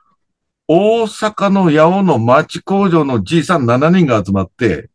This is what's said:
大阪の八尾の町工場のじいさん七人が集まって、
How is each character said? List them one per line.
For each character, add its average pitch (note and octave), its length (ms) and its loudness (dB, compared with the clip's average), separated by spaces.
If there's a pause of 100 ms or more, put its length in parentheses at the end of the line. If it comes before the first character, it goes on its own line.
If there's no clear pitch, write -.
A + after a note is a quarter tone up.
(680)
大 G#3+ 360 2
阪 G#3 440 -4
の F#3+ 220 2
八 D#3 180 4
尾 G3 140 0
の D#3 160 0
町 C3 440 0
工 G3 280 -2
場 E3 140 2
の B2 200 -4
じ D#3+ 160 0
い - 20 -2
さ E3+ 160 -2
ん B2 80 -2
七 C3 240 2
人 F3+ 160 4
が A2 180 0
集 G2 80 -6
ま G2 100 0
っ F#2 80 -8
て、 F#2 440 -4